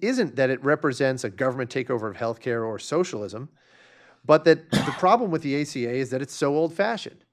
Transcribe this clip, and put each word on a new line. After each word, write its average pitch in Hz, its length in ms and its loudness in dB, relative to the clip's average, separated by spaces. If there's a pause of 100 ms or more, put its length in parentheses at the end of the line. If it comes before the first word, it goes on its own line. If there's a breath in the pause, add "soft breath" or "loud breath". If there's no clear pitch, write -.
isn't 202 360 0
that 131 120 2
it 131 140 -2
represents 139 640 0
a 117 40 -4
government 127 400 -4
takeover 117 400 -4
of 95 60 -12
healthcare 117 500 -4
or 107 140 -8
socialism, 123 720 -4 (760 soft breath)
but 156 200 6
that 160 260 4
the - 260 0
problem 208 320 4
with 160 140 -2
the 139 120 -2
A 143 100 0
C 127 200 -6
A 117 60 -4
is 131 180 -2
that 131 120 -4
it's 139 120 -12
so 143 220 0
old-fashioned." 170 760 -2